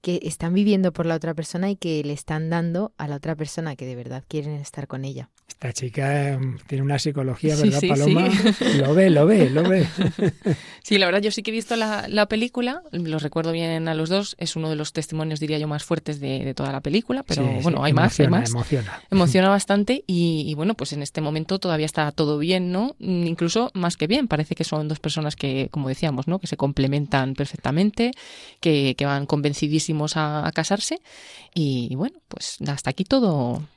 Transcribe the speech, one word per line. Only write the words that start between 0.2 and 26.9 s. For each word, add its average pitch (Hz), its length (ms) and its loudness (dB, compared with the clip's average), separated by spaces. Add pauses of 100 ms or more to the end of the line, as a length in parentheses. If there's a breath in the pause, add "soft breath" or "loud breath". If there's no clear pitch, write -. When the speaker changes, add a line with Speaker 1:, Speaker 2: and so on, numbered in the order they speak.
Speaker 1:
están 165 300 -4
viviendo 190 400 4
por 170 120 -2
la 165 100 0
otra 165 180 -4
persona 170 360 -4
y 202 60 -2
que 160 280 -4
le 147 100 -4
están 156 360 -6
dando 170 480 -2
a 151 120 -8
la 143 80 -4
otra 156 180 -6
persona 156 400 -6
que 131 100 -12
de 127 100 -8
verdad 123 320 -10
quieren 151 260 -4
estar 143 340 -10
con 131 160 -8
ella. 131 260 -10 (200)
Speaker 2:
Esta - 240 -8
chica, 139 560 -2
em, 131 280 -4 (100)
tiene 135 160 -2
una 139 160 0
psicología, 143 560 0
Speaker 3:
Sí, 151 80 2
Speaker 2:
¿verdad, 147 160 4
Speaker 3:
sí, 180 80 2
Speaker 2:
Paloma? 156 440 4
Speaker 3:
sí. 202 340 4 (140)
Speaker 2:
Lo 139 160 4
ve, 190 140 8
lo 151 160 8
ve, 175 240 6
lo 151 140 2
ve. 185 280 4
Speaker 3:
<laughs> - 60 -10 (840 loud breath)
Sí, 208 140 2
la 190 80 4
verdad, 185 160 2
yo 208 100 0
sí 202 120 -6
que 220 80 -4
he - 20 -4
visto 226 240 -2
la, 214 320 -2
la 208 180 4
película, 247 540 -2 (100)
los 160 320 -4
recuerdo 165 300 -2
bien 165 340 -2
a 160 60 0
los 160 160 -2
dos, 196 280 -2
es 165 200 -6
uno 160 120 -4
de 156 60 -2
los 151 160 -6
testimonios, 156 480 -4
diría 151 200 -2
yo, 151 100 -4
más 151 160 -4
fuertes 156 340 -4
de, 135 240 -4
de 135 100 -4
toda 135 200 -4
la 135 80 -6
película, 240 420 0
pero 143 200 0
Speaker 2:
Sí, 110 200 0
Speaker 3:
bueno, 170 140 2
Speaker 2:
sí, 135 80 0
Speaker 3:
hay 151 80 4
más, - 260 4
hay 147 60 8
Speaker 2:
emociona, 120 160 4
Speaker 3:
más. 117 80 -2
Speaker 2:
emociona. 120 600 -2
Speaker 3:
Emociona 185 400 6
bastante 202 580 2
y, 170 380 2
y, 156 100 -4
bueno, 175 180 0
pues 139 180 -6
en 147 100 -6
este 143 200 -6
momento 156 380 -2
todavía 160 260 0
está 151 260 -2
todo 151 260 0
bien, 180 360 0
¿no? 233 260 -2
Mm, 175 280 0
incluso 170 460 0
más 175 220 -2
que 151 120 -2
bien, 240 200 2
parece 151 280 -2
que 160 100 -4
son 151 240 -4
dos 156 100 -4
personas 151 380 -4
que, 135 340 -2
como 139 160 -4
decíamos, 135 400 -2
¿no? 180 120 -2
Que - 80 -10
se - 100 -6
complementan 139 760 0